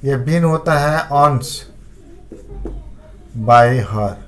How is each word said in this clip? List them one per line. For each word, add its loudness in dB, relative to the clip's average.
ये 0
भिन्न 0
होता 0
है 0
अंश 0
by 6
her। -4